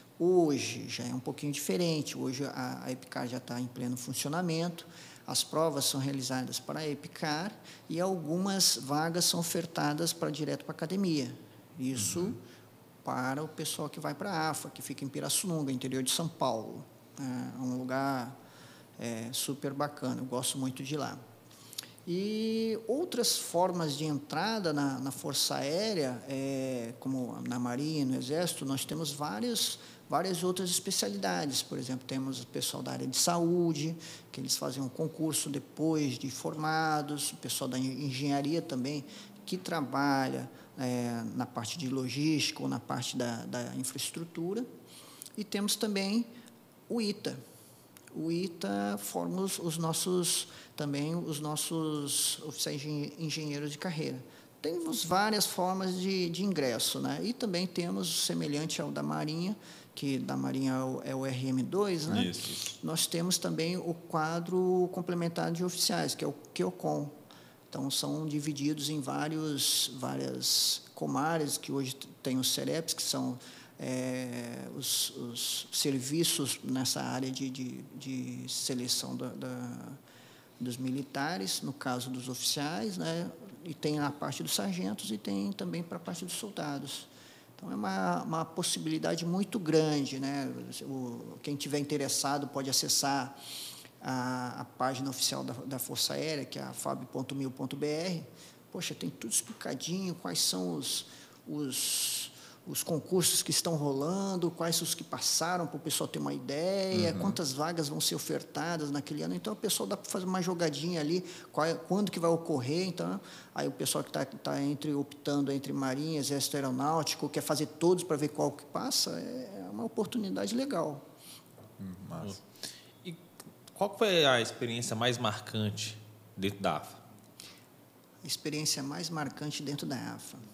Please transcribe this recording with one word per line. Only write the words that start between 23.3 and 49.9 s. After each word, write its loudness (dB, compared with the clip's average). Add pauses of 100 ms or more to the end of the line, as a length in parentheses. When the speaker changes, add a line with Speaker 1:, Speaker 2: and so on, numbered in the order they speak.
Speaker 1:
formas 2
de -2
entrada 0
na, 2
na -2
Força 0
Aérea, 2
é, -2
como -2
na -2
Marinha 0
e 4
no 4
Exército, 0
nós 0
temos -2
vários, 0 (300)
várias 2
outras 2
especialidades. 2
Por -6
exemplo, -4
temos -2
o -10
pessoal -2
da -4
área -4
de -2
saúde, 4 (380)
que -6
eles 0
fazem -2
um -2
concurso 0
depois 2
de -4
formados, 0
o -10
pessoal -2
da 0
en-, 0
engenharia 2
também, -2 (400)
que -2
trabalha, 2 (280)
é, 0 (140)
na 0
parte -4
de -2
logística 2
ou 0
na 0
parte -2
da, 0
da -4
infraestrutura. -2 (720)
E -4
temos 2
também 4 (640)
o 2
ita. 0 (760)
O -2
ita 0
forma -2
os, 0
os 0
nossos, 2 (280)